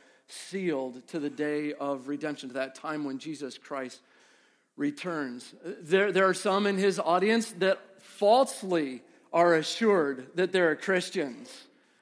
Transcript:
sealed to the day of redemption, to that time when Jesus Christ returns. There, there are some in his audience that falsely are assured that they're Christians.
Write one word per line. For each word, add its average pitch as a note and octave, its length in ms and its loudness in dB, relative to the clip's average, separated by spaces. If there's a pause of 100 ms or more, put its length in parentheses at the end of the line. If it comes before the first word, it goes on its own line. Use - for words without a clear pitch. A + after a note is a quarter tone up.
(260)
sealed C3+ 840 -6
to E3+ 100 -6
the D3 100 -2
day D3 440 -4
of C#3 340 -6
redemption, D3 420 -6
to B2 60 -12
that C3+ 180 -6
time D3+ 300 -8
when C3+ 160 -6
Jesus C#3 400 -12
Christ C3 400 -10 (800)
returns. C#3+ 760 -6 (100)
There, F#3 480 0
there F#3+ 160 4
are F#3 60 4
some G3 320 0
in G3 140 0
his F#3+ 180 2
audience G3+ 600 2
that F#3+ 180 2 (220)
falsely F#3+ 1040 2 (280)
are E3+ 220 6
assured D#3 800 2
that F3+ 180 0
they're F3 240 4
Christians. E3 920 -4 (340)